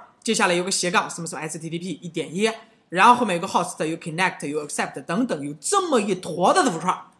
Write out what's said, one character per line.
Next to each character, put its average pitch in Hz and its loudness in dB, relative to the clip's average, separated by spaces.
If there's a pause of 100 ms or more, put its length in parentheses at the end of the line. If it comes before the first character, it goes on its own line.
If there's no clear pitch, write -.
(240)
接 226 0
下 208 4
来 180 4
有 175 2
个 196 -4
斜 180 0
杠， 185 0
什 - -10
么 165 -8
什 165 -10
么 139 -8
H 160 -8
T 156 -10
T 165 -6
P 180 -8 (120)
一 175 -12
点 151 -6
一， 208 0 (380)
然 185 6
后 240 10
后 240 2
面 190 0
有 170 -2
个 - -6
host， 175 -2
有 160 -4
connect， 175 -4
有 147 -4
accept 147 -6
等 214 -2
等， 147 -4
有 147 -8
这 381 0
么 262 4
一 202 0
坨 180 2
的 370 4
字 262 4
符 165 -6
串， 170 -2 (220)